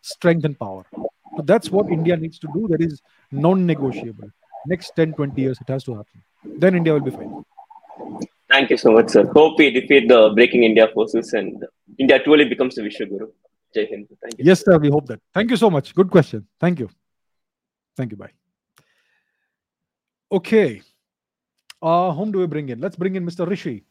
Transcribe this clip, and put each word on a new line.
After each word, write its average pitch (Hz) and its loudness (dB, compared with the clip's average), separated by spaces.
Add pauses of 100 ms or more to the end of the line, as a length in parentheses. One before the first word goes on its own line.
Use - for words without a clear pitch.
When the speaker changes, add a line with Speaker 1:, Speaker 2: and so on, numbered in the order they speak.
Speaker 1:
strength 170 -2
and 147 -4
power. 95 -14 (500)
So 160 -8
that's 185 0
what 196 -2
India 165 -2
needs 160 -12
to 160 -14
do. 214 -6
That 160 0
is 156 -4 (300)
non-negotiable. 139 -2 (360)
Next 175 -8
ten, 160 -2
twenty 139 -6
years, 131 -4
it - -14
has 135 -6
to 120 -10
happen. - -20 (200)
Then 180 0
India 160 0
will 147 0
be 131 -6
fine. - -16 (1040)
Speaker 2:
Thank 135 2
you 123 2
so - 4
much, 110 6
sir. 101 4
Hope 156 4
we 143 6
defeat 127 2
the 113 8
breaking 120 4
India 110 6
forces 113 -4
and 101 -6 (340)
India 135 4
truly 147 6
becomes 123 -4
the 117 -10
Vishwaguru. 104 -12 (460)
Jai 107 -4
Hind. 104 -14 (140)
Thank 117 -16
you. 135 -6
Speaker 1:
Yes, 180 4
sir. 180 4
We 147 0
hope 143 0
that. - -12 (120)
Thank 226 -2
you 226 0
so 214 2
much. 147 -4
Good 180 0
question. 131 0 (120)
Thank 170 -2
you. 110 -10 (1080)
Thank 123 -8
you. 104 -16
Bye. - -20 (2000)
Okay. 180 0 (1000)
Uh, 170 0
whom 202 -6
do 196 -2
we 180 -2
bring 147 -8
in? 117 -10
Let's 180 -8
bring 185 -4
in 180 -6
Mister 170 -6
Rishi. 165 -8